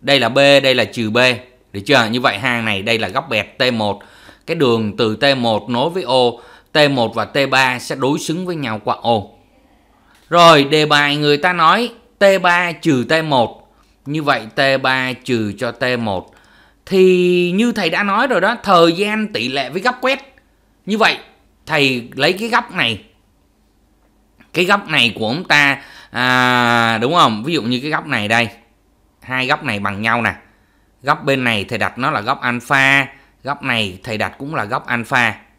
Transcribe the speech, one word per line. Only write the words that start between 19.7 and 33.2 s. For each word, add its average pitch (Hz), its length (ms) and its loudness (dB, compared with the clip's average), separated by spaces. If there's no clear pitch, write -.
với 175 120 -8
góc 247 180 -2
quét. 262 400 -4
Như 208 120 -2
vậy, 180 200 2
thầy 131 480 0
lấy 143 180 0
cái 202 160 -6
góc 240 240 -2
này. 120 320 -4
Cái 170 120 0
góc 196 240 0
này 127 260 2
của 107 200 -2
chúng 175 100 -6
ta, 143 380 2
à, 120 880 2
đúng 123 160 -2
không? 120 300 2
Ví 160 100 -4
dụ 139 80 -2
như 120 180 -4
cái 147 100 -8
góc 165 160 -4
này 117 220 -4
đây. 117 200 2
Hai 127 260 -6
góc 147 180 -2
này 107 160 -4
bằng 101 220 -6
nhau 113 200 0
nè. 104 120 -2
Góc 147 220 -2
bên 135 200 0
này 110 200 0
thầy 110 140 -8
đặt 98 200 -4
nó 131 120 -2
là 127 100 -2
góc 120 200 -4
alpha. 135 680 0